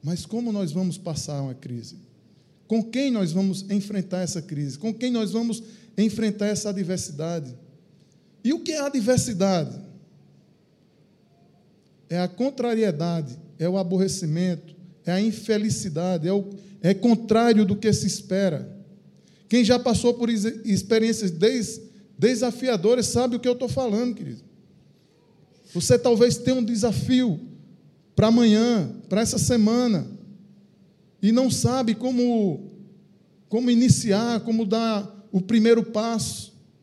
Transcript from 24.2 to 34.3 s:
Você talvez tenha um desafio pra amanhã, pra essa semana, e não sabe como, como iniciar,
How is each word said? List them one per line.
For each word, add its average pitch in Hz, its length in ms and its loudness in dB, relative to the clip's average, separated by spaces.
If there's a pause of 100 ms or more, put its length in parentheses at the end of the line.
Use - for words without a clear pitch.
Você 240 260 2
talvez 240 380 4
tenha 254 200 0
um 247 60 0
desafio 226 760 0 (760)
pra 214 120 4
amanhã, 226 640 4 (200)
pra 196 120 2
essa 226 160 -2
semana, 220 680 2 (1120)
e 202 100 4
não 254 200 2
sabe 233 420 0
como, 240 800 0 (800)
como 247 200 0
iniciar, 233 720 2